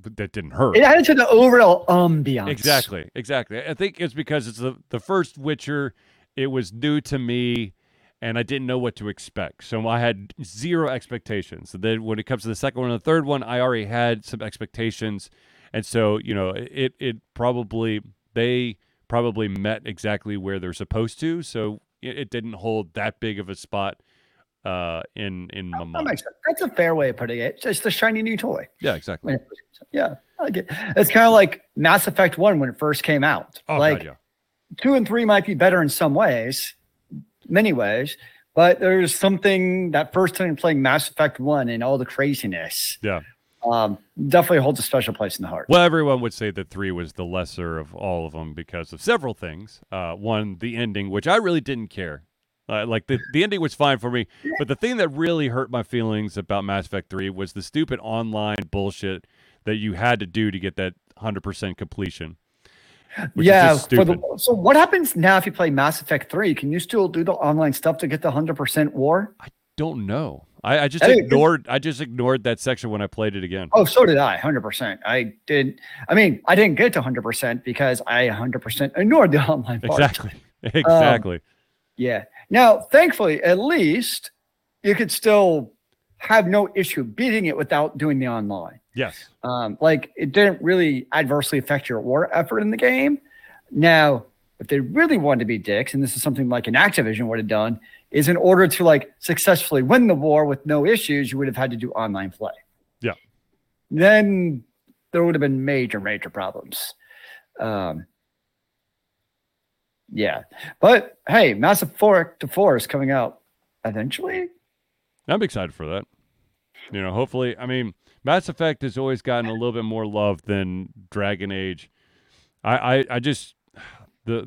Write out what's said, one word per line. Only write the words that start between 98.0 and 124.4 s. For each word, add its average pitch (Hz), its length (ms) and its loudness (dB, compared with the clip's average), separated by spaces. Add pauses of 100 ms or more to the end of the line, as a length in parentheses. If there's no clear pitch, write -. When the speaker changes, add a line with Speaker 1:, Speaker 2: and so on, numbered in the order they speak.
Speaker 2:
is 143 160 2
in 175 80 4
order 185 320 6
to, - 160 -2
like, 156 360 4
successfully 165 640 2
win 233 240 6
the 185 80 4
war 151 280 2
with 143 220 -2
no 151 200 2
issues, 147 460 0
you 135 60 -6
would 139 100 -2
have 127 80 -4
had 131 160 -2
to 120 60 -8
do 120 140 -8
online 98 400 -4
play. 107 200 -10 (480)
Speaker 1:
Yeah. 113 140 -4 (760)
Speaker 2:
Then 185 760 4 (480)
there 170 120 2
would 170 120 2
have 143 60 -2
been 135 220 0
major, 127 380 -2
major 101 280 -6
problems. - 640 -10 (640)
Um, 92 480 -6 (2000)
yeah. - 320 -4 (380)
But, - 460 4
hey, 190 260 4
Mass 151 300 2
Effect 180 680 2
four 190 240 4
is 113 120 -2
coming 135 240 -2
out 127 300 -2 (440)
eventually. 349 640 -6 (800)
Speaker 1:
I'm 165 160 -2
excited 92 300 -6
for 80 140 -12
that. 92 180 -8 (880)
You 101 100 -6
know, 92 120 -4
hopefully, 127 440 -4
I 123 100 -14
mean, 123 260 -4 (300)
Mass 170 260 0
Effect 160 320 -4
has 127 160 -8
always 131 240 -4
gotten 120 280 -4
a 110 40 -6
little 117 180 -4
bit 113 140 -6
more 110 220 -6
love 104 360 -2
than 92 460 -4 (220)
Dragon 101 400 -4
Age. 95 400 -8 (720)
I, 117 140 2
I, 127 340 2
I 123 80 -2
just, 131 340 -4 (720)
the, 113 220 -4